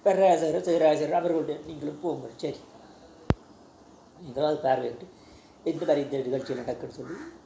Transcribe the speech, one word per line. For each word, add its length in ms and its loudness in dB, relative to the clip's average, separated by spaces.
பெராசகர், 640 4
சேராசகர் 540 4
அவர்களுடைய 460 0
நீங்களும் 340 -8
போங்கள். 360 -6
சரி, 240 -6
நீங்களும் 320 -2
அது 120 -2
பார்வையிட்டு 440 -2
எந்த 200 -2
மாதிரி 200 4
இந்த 140 -4
நிகழ்ச்சியில் 440 -4
நடக்குன்னு 360 -8
சொல்லி 180 -12